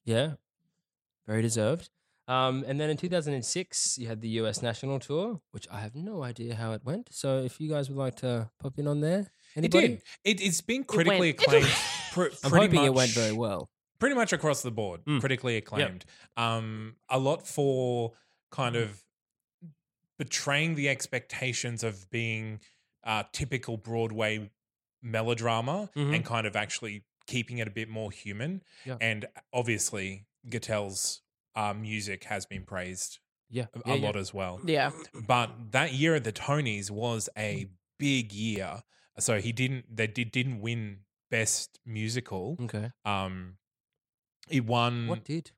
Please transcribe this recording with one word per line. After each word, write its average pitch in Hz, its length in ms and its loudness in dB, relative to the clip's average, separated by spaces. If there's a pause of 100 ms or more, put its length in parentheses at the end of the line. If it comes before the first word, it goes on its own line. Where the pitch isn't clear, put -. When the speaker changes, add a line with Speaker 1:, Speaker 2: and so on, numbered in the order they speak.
Speaker 1:
yeah. 127 300 2 (920)
Very 110 160 0
deserved. 117 480 2 (380)
Um, 131 400 2
and 139 120 -2
then 151 120 0
in 147 60 -2
two 180 120 -4
thousand 151 240 0
and 127 120 -4
six, - 520 -2
you 117 100 -8
had 110 140 -6
the 117 60 -6 (140)
U 110 40 2
S 107 160 -2
national 127 380 -2
tour, 175 420 -4 (100)
which - 200 -14
I 101 80 -8
have 107 160 -10
no 180 260 -8
idea 120 320 -6
how 113 200 -4
it 107 100 -8
went. 180 280 -6
So 135 320 0
if - 160 -6
you 156 100 -4
guys 143 200 -2
would 139 80 -8
like 131 200 -2
to 117 420 -2
pop 131 180 -8
in 147 100 0
on 147 140 2
there, 175 200 2
Speaker 2:
It - 360 -12
Speaker 1:
anybody? 247 300 8
Speaker 2:
did. - 140 0 (220)
It, 196 180 4
it's 190 200 2
been 254 200 0
Speaker 3:
It - 60 -6
Speaker 2:
critically 180 440 8
Speaker 3:
went. - 100 0
Speaker 2:
acclaimed. 143 240 10 (260)
Speaker 3:
<laughs> - 200 -8
Speaker 2:
Pr-, 175 160 4 (160)
Speaker 1:
I'm 139 80 4
Speaker 2:
pretty 196 160 12
Speaker 1:
hoping 160 160 8
it 135 100 8
went 127 180 6
Speaker 2:
much 110 40 0
Speaker 1:
very 113 160 4
well. 107 380 -2 (280)
Speaker 2:
Pretty 269 180 2
much 233 180 2
across 151 280 2
the 123 100 -4
board, 101 340 -4
Speaker 1:
Mm. 147 160 2
Speaker 2:
critically 127 320 0
Speaker 1:
Yep. 107 100 -2
Speaker 2:
acclaimed. 104 420 -2 (300)
Um, 110 640 -2 (100)
a 131 100 2
lot 139 300 0
for 127 640 0 (400)
kind 120 240 -2
of 104 260 -2 (1160)
betraying 147 580 0
the 143 140 0
expectations 123 960 -4
of 98 260 -6
being, 110 500 -4 (440)
uh, 110 280 0
typical 120 460 -6
Broadway 107 720 -2 (520)
melodrama 117 960 -2
Speaker 1:
Mm-hmm. 147 180 0
Speaker 2:
and 165 120 0
kind 113 220 -2
of 95 80 -4
actually 104 480 -6 (240)
keeping 120 320 -4
it 110 80 -4
a 98 40 -12
bit 110 180 -8
more 110 220 -6
human. 123 520 -8 (220)
Speaker 1:
Yeah. 131 160 -10
Speaker 2:
And 107 240 0 (280)
obviously, 104 720 -2 (240)
Gattel's, 104 720 -4 (340)
uh, 104 180 0
music 107 520 -6
has 98 200 -6
been 95 180 -12
praised 92 560 -8 (300)
Speaker 1:
Yeah. 117 240 -6
Speaker 2:
a, 110 120 -14
Speaker 1:
Yeah, 131 80 -2
Speaker 2:
a 139 40 2
Speaker 1:
yeah. 107 80 0
Speaker 2:
lot 104 100 -2
as 95 180 -6
well. 92 320 -6
Speaker 3:
Yeah. 147 260 2 (220)
Speaker 2:
But 117 580 0
that 139 220 2
year 156 220 4
at 131 80 0
the 110 100 -4
Tonys 113 580 -2
was 110 460 -2
a 101 300 -4 (320)
big 131 340 2
year. 104 500 -4 (360)
So 110 200 2
he 113 120 -2
didn't, 127 440 -4
they 110 120 0
did, 113 240 -4
didn't 127 300 -2
win 107 380 -6 (320)
Best - 540 -2
Musical. 110 760 -4
Speaker 1:
Okay. 110 300 -6 (140)
Speaker 2:
Um, 95 520 -4 (920)
it 131 160 0
won. 120 420 2
Speaker 1:
What 117 160 -4
did 156 340 -8